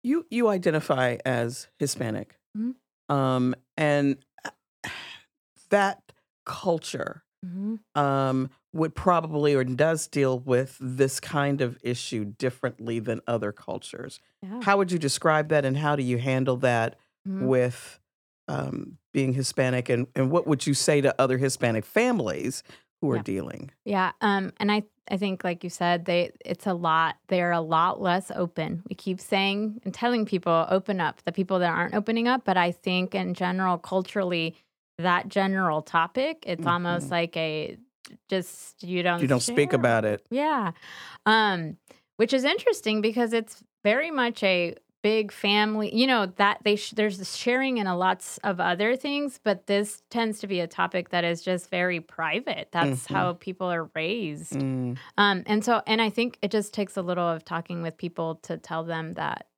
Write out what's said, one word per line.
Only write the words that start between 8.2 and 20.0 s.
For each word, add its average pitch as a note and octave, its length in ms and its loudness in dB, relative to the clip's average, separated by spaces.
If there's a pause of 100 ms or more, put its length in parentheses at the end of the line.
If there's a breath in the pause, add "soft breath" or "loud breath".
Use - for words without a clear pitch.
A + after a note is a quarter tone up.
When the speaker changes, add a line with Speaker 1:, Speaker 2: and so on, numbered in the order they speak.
Speaker 1:
would D#3 240 -2
probably D#3+ 580 2
or C3 80 4
does D3 460 0
deal C3 320 0
with B2+ 400 0
this C3 400 0
kind C#3+ 400 -2
of B2 220 -2
issue A#2+ 420 -4
differently A#2 760 -4
than A2+ 300 -4
other G#2+ 240 -2
cultures. - 640 -12 (240)
Speaker 2:
Yeah. G#3 200 -10
Speaker 1:
How G3+ 160 4
would F#3+ 120 2
you F3 80 0
describe D#3 520 2
that, D3 140 4
and C3+ 120 2
how D3 180 2
do C#3+ 80 0
you B2 160 0
handle C3 400 0
that A#2+ 380 2 (320)
Speaker 2:
Mm-hmm. F#3+ 180 -2
Speaker 1:
with, B2+ 540 0 (480)
um, - 500 -6 (140)
being C3 220 2
Hispanic, B2+ 540 0
and, A#2+ 180 2 (100)